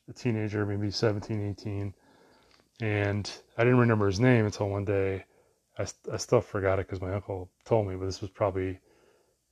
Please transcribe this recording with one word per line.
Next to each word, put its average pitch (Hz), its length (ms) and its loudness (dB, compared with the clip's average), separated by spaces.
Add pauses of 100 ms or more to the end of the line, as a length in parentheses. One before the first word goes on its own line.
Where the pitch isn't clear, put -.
a 120 60 -16
teenager, 107 540 -2
maybe 101 240 -2
seventeen, 104 580 -2
eighteen. 101 460 -8 (840)
And 104 500 -2 (260)
I 113 60 4
didn't 123 160 6
remember 113 280 6
his 95 120 0
name 120 260 6
until 104 240 -2
one 101 160 -2
day. 95 400 0 (540)
I 104 60 -4
st-, - 300 -10
I - 20 -2
still 120 240 2
forgot 95 400 0
it 92 80 -6
'cause 95 120 -8
my 92 140 -6
uncle 98 340 -8 (160)
told 110 220 2
me, 92 80 -6
but 92 120 -6
this 95 140 -6
was 101 100 -8
probably 95 500 -2 (720)